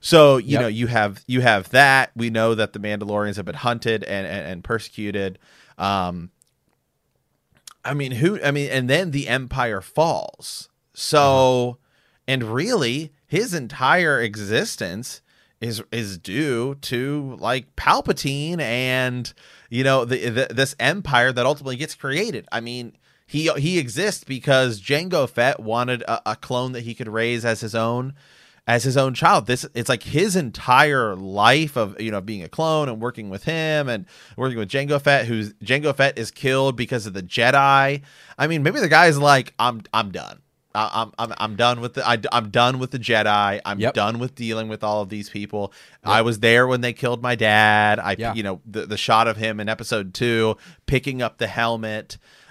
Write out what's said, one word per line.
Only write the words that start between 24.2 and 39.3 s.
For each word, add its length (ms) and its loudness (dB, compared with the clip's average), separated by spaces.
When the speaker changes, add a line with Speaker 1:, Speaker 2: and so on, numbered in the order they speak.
Speaker 1:
because 560 0
Jango 480 -2
Fett 320 0
wanted 420 -2
a, 300 -4
a 40 -6
clone 360 -4
that 100 -10
he 120 -10
could 140 -10
raise 360 -2
as 160 0
his 140 -8
own, 400 -2
as 160 2
his 120 0
own 180 2
child. 320 4
This, 280 -2
it's 140 -6
like 160 0
his 320 0
entire 800 2
life 600 4
of, 240 -4
you 120 -4
know, 80 -4
being 240 -10
a 40 -14
clone 400 -2
and 120 -10
working 300 -8
with 140 -12
him 440 -2
and 180 -6
working 220 -4
with 100 -6
Jango 320 -2
Fett, 260 2
who's, 280 -4
Jango 420 0
Fett 220 2
is 120 -6
killed 460 0
because 300 -4
of 80 -10
the 80 -8
Jedi. 800 4
I 80 0
mean, 160 0
maybe 180 0
the 80 0
guy's 300 8
like, 400 4